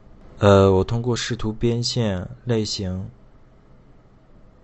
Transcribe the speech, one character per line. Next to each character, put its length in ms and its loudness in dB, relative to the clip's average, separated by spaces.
呃， 300 8
我 140 2
通 160 -4
过 160 -4
视 180 -6
图 160 -4
边 320 -2
线 460 -4
类 180 -2
型 480 -8